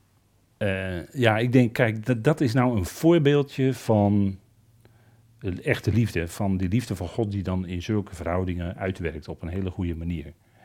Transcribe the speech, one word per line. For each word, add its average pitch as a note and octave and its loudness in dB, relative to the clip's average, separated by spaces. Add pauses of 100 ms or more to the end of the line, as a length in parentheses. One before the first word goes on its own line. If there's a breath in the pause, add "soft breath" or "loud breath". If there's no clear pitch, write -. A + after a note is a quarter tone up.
(560)
eh, F#2+ -4
ja, A2+ 4
ik A#2+ 0
denk, B2 6
kijk, A2 0
dat, A#2 0
dat D3 2
is B2+ 2
nou B2 2
een F#2+ 0
voorbeeldje C#3+ 2
van G#2 2 (1000 soft breath)
een G2 -8
echte - 0
liefde. G2+ 0
Van G2 -2
die F#2 -2
liefde A2+ -2
van F2 -6
God G#2+ -4
die G2+ -2
dan F#2 -2
in F2 -6
zulke G#2+ -4
verhoudingen F2+ -4
uitwerkt E2+ -6
op - -12
een E2+ -8
hele F#2 -6
goede F2 -4
manier. D#2+ -8 (320 soft breath)